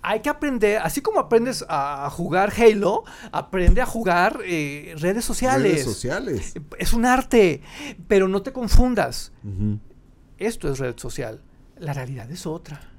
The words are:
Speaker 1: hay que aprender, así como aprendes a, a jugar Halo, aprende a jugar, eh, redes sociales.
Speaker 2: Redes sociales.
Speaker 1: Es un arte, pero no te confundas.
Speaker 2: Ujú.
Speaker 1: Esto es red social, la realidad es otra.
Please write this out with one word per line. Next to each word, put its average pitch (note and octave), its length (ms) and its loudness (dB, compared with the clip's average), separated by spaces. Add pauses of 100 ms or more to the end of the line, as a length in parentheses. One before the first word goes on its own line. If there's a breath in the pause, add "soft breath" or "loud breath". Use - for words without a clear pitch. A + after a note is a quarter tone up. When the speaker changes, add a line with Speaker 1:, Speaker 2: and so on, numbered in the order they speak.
Speaker 1:
hay G3+ 180 -2
que A3 80 -6
aprender, C4 560 0
así D#3+ 160 -4
como G4 220 0
aprendes A#3 480 0
a, C#3+ 360 -4
a C#3+ 40 -6
jugar F3+ 480 0
Halo, G#3+ 480 4 (260 loud breath)
aprende F3+ 480 4
a F3 60 2
jugar, F#3 600 0
eh, D3+ 520 -6
redes F#3 260 -2
sociales. B3+ 480 0
Speaker 2:
Redes D3 140 0
sociales. C3 680 -6 (240)
Speaker 1:
Es - 140 0
un A#3 140 4
arte, B3 560 4 (480 loud breath)
pero G3 180 4
no F#3+ 140 0
te C4+ 100 -10
confundas. A#3 800 2 (140)
Speaker 2:
Ujú. G#2 340 -4 (580)
Speaker 1:
Esto G#3+ 320 -4
es C3+ 100 -4
red B2 180 -6
social, A#2 440 -10 (360)
la D3 160 -8
realidad B2+ 360 -10
es E3 160 -14
otra. D#3 360 -12 (180)